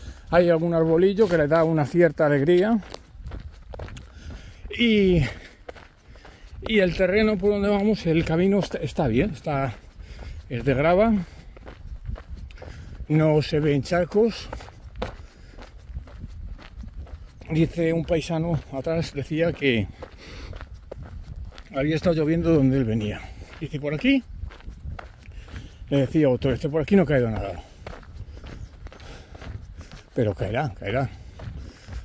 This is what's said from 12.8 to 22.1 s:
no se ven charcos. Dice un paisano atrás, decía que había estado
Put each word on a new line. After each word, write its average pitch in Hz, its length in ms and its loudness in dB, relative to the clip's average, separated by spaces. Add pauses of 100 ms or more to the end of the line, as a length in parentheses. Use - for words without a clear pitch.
no 156 340 4
se 151 180 0
ven 143 240 2
charcos. - 680 0 (3000)
Dice 160 420 0
un 165 100 0
paisano 165 560 -2 (140)
atrás, 160 400 -4
decía 156 400 -2
que 117 340 2 (1900)
había 151 200 2
estado 170 200 2